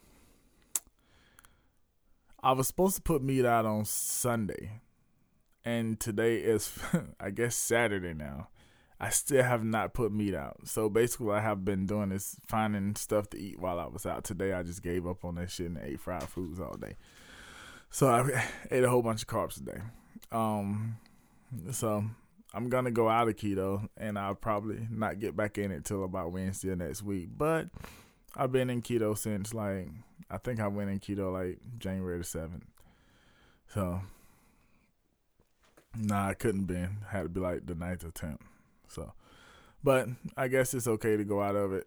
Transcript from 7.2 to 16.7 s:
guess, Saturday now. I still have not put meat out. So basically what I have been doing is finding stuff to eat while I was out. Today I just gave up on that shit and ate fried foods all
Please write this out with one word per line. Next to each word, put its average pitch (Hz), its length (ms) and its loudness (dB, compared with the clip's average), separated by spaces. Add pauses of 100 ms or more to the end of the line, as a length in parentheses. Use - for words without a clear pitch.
guess, 113 240 0
Saturday 101 580 2
now. 71 360 -8 (500)
I - 100 -2
still 131 340 4
have 123 200 4
not 110 300 0
put 113 180 2
meat 104 220 2
out. 71 340 -6
So 107 220 2
basically 117 380 4
what 104 100 4
I 107 40 4
have 104 240 0
been 98 200 2
doing 101 260 0
is - 260 -4 (100)
finding 104 480 0
stuff 104 360 0
to - 80 -10
eat 98 200 -10
while 90 200 0
I 78 80 -4
was 69 180 -8
out. 85 180 -4
Today 95 300 -2
I 90 100 -2
just 87 180 -8
gave 87 240 0
up 90 200 -6
on 85 100 -6
that 90 160 -4
shit 87 160 -4
and 82 160 -6
ate 69 160 -6
fried 87 240 -6
foods 87 360 -8
all 64 160 -6